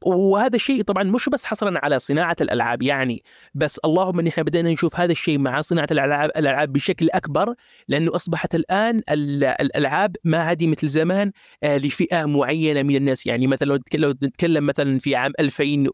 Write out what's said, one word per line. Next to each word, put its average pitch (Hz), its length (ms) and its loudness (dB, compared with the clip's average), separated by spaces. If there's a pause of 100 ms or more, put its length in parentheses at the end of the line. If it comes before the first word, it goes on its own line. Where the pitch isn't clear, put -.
وهذا 196 520 2
الشيء 240 280 0
طبعًا 196 200 -2
مش 220 260 0
بس 262 160 -4
حصرًا 196 380 -2
على 143 160 2
صناعة 165 420 0
الألعاب 120 400 -2
يعني، 131 420 -2 (300)
بس 147 320 -4
اللهم 180 340 2
إن 165 80 0
إحنا 160 160 -2
بدأنا 165 260 0
نشوف 165 300 0
هذا 175 120 2
الشيء 151 280 0
مع 135 220 0
صناعة 156 300 -2
الألعاب، 147 380 2
الألعاب 143 440 0
بشكل 156 360 0
أكبر، 170 440 -2 (340)
لأنه 156 280 0
أصبحت 165 400 -4
الآن 208 540 0
ال-، 143 340 0
الألعاب 143 800 0
ما 160 140 2
عاد 165 260 0
مثل 156 240 0
زمان، 180 440 0 (320)
آه، 147 140 2
لفئة 156 480 0
معينة 147 580 0
من 143 120 2
الناس. 135 320 0
يعني 120 200 0
مثلًا 139 200 0
لو 139 80 2
نتك-، 135 200 -4
لو 147 160 2
نتكلم 143 540 0
مثلًا 139 340 0
في 135 160 -2
عام 131 240 -2
ألفين 143 540 2